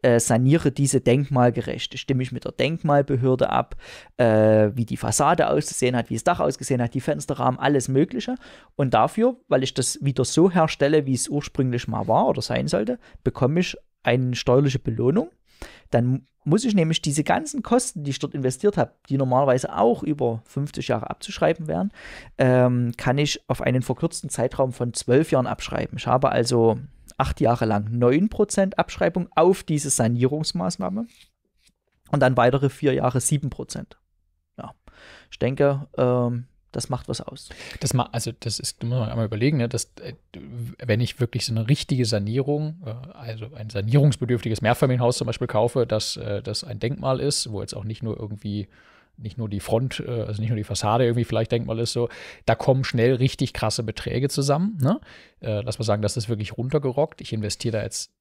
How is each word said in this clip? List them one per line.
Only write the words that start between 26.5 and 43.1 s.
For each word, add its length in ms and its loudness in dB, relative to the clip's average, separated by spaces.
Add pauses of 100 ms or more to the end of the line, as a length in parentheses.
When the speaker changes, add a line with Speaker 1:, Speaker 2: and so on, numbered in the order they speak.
Speaker 1:
acht 240 -2
Jahre 240 2
lang 280 0
neun 360 4
Prozent 500 0
Abschreibung 560 -2
auf 280 6
diese 260 -2
Sanierungsmaßnahme 1160 0 (1040)
und 100 0
dann 160 4
weitere 320 4
vier 240 0
Jahre 280 0
sieben 280 -2
Prozent. 480 -12 (600)
Ja. 160 -16 (560)
Ich 80 -20
denke, 480 0 (100)
ähm, 480 0 (300)
das 140 -6
macht 200 -8
was 120 -6
aus. 280 -16 (320)
Speaker 2:
Das 140 -2
ma-, 180 0
also 280 -4
das 180 -6
ist, 240 -10
da 40 -6
muss 120 -2
man 100 -2
einmal 180 -2
überlegen, 320 0
ne, 100 0
dass, 160 -4 (180)
äh, 120 -14 (680)
wenn 160 2
ich 200 -4
wirklich 260 -2
so 80 -4
eine 140 -2
richtige 360 2
Sanierung, 800 -2
äh, 60 -10 (240)